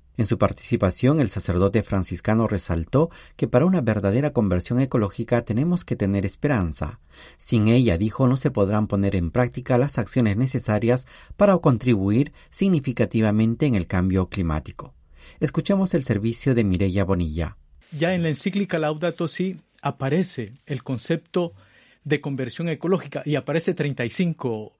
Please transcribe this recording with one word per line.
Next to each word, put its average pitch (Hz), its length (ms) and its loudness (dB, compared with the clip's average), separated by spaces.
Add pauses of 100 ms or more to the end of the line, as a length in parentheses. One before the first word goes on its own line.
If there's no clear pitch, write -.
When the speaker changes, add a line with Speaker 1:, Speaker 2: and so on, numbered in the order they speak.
(180)
Speaker 1:
En 113 80 0
su 101 100 0
participación, 117 840 0
el 117 100 0
sacerdote 95 520 0
franciscano 107 640 0
resaltó 98 640 0 (260)
que 120 140 -2
para 135 160 4
una 185 160 4
verdadera 110 540 0
conversión 104 440 0
ecológica 120 640 0
tenemos 156 440 -2
que 127 100 -4
tener 98 300 0
esperanza. 101 720 -2 (380)
Sin 107 280 0
ella, 117 300 4
dijo, 107 320 0
no 127 80 2
se 139 140 -2
podrán 107 380 0
poner 98 280 0
en 85 140 0
práctica 123 480 0
las 135 180 0
acciones 110 400 0
necesarias 120 720 0 (320)
para 196 180 6
contribuir 113 760 2 (160)
significativamente 117 1120 2
en 131 100 2
el 92 120 0
cambio 92 420 2
climático. - 640 -4 (460)
Escuchemos 185 540 0
el 156 80 2
servicio 113 520 0
de 117 100 2
Mireya 95 400 2
Bonilla. 85 520 -2 (420)
Speaker 2:
Ya 170 160 0
en 175 80 0
la 165 60 0
encíclica 185 500 -2
Laudato 156 500 -2
Si 185 340 -4 (180)
aparece 135 720 -2 (140)
el 139 160 -6
concepto 165 720 -4 (500)
de 147 160 0
conversión 139 480 -6
ecológica 165 560 -2
y 147 120 0
aparece 165 360 -2
treinta 147 320 -2
y 117 60 -4
cinco, 127 680 -4